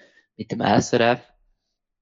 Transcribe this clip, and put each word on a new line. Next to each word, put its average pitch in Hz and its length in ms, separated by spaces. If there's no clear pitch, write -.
mit - 140
dem 104 100
S - 320
R 117 200
F. - 200